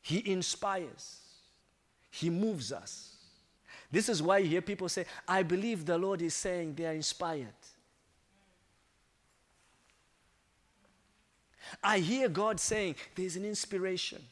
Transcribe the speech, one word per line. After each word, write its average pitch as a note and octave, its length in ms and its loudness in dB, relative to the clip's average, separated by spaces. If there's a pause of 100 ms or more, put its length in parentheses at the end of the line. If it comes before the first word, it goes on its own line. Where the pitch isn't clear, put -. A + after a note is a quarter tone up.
He F3 180 0 (100)
inspires. F#3 880 -4 (880)
He - 180 -2
moves E3+ 420 0
us. - 400 -10 (800)
This G3+ 160 2
is F3 160 2
why F#3+ 140 6
you G3 100 6
hear E3+ 140 4
people F#3+ 260 -4
say, E3+ 180 -2 (220)
"I F#3 160 4
believe F3+ 420 2
the E3+ 120 2
Lord F#3 240 0
is E3 120 0
saying," F3 420 -2
they E3 100 -4
are D#3+ 80 -2
inspired. D#3 540 -2 (4000)
I G3+ 160 6
hear A#3 300 4
God G3+ 300 2
saying, G3+ 360 0 (200)
"There's F#3 200 -4
an F#3+ 100 -4
inspiration. F#3+ 760 -2 (100)